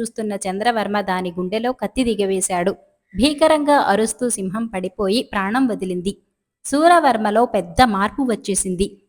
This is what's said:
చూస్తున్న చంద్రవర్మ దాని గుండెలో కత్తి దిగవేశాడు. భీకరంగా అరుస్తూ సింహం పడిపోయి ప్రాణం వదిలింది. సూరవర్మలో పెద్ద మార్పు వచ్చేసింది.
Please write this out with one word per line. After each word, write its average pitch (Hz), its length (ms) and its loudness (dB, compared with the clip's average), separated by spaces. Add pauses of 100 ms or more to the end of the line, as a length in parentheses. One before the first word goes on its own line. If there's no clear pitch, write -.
చూస్తున్న 220 320 -6
చంద్రవర్మ 202 680 -2
దాని 185 300 -2
గుండెలో 190 420 -4
కత్తి 247 320 -2
దిగవేశాడు. 190 680 0 (460)
భీకరంగా 294 600 4
అరుస్తూ 220 520 0
సింహం 208 380 -4
పడిపోయి 196 560 -2
ప్రాణం 214 440 -2
వదిలింది. 185 500 -4 (480)
సూరవర్మలో 269 800 4
పెద్ద 220 380 0
మార్పు 208 400 0
వచ్చేసింది. 202 880 -4